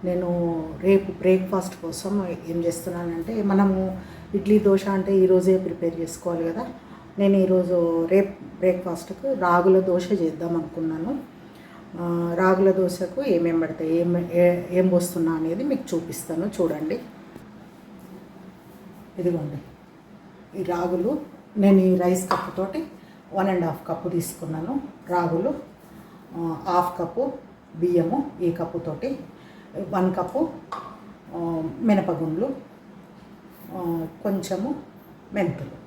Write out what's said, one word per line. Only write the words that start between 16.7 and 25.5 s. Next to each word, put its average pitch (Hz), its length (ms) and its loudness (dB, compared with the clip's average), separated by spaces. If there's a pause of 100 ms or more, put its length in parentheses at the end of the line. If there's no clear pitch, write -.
ఇదిగోండి, 151 440 -2 (1000)
ఈ - 20 -2
రాగులు 180 580 -2 (360)
నేను 196 240 8
ఈ 185 160 4
రైస్ 180 340 2
కప్పుతోటి 196 560 -4 (460)
వన్ 196 160 0
అండ్ 180 160 2
హాఫ్ 156 240 -4
కప్పు 165 200 -6
తీసుకున్నాను. 165 720 -4 (280)
రాగులు, 180 640 -2 (640)